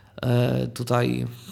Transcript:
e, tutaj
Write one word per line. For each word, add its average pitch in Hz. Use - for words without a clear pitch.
e, 123
tutaj 123